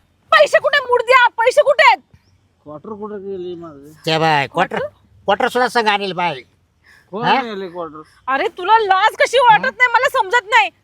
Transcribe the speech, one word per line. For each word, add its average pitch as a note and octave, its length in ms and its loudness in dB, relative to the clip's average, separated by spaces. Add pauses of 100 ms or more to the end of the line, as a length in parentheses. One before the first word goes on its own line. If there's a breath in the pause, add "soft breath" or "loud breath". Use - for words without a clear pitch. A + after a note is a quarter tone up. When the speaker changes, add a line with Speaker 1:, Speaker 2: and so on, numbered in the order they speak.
(320)
Speaker 1:
पैसे D5+ 280 4
कुठे? D5 200 0
मूड B4 220 -2
द्या, A#4+ 260 4
पैसे B4 340 0
कुठे C5+ 220 2
आहेत? A4+ 140 4 (640)
Speaker 2:
क्वार्टर D3+ 260 -18
कुठे G#3 280 -12
गेली F#3 380 -10
माझे? D#3 380 -20 (120)
Speaker 3:
ते D#3+ 120 0
बाय, D3+ 300 2
क्वार्टर, F#3 280 -4
Speaker 1:
क्वार्टर? - 480 -12
Speaker 3:
क्वार्टर - 240 0
सुद्धा F4+ 200 -2
संघ - 200 0
आणेल G3+ 260 -2
बाय. D#3+ 280 -4 (720 soft breath)
Speaker 2:
कोण G3 140 -8
Speaker 3:
हा? A3+ 160 2
Speaker 2:
नेले G3 280 -10
क्वार्टर? D#3+ 320 -12 (260 soft breath)
Speaker 1:
अरे, C4+ 200 -2 (100)
तुला G4+ 220 2
लाज G4 400 0
कशी B4+ 180 2
वाटत A#4 280 4
Speaker 2:
हं? C5 120 -4
Speaker 1:
नाही, B4 160 2
मला B4+ 160 2
समजत G#4 400 -2
नाही. G#4+ 200 2 (140)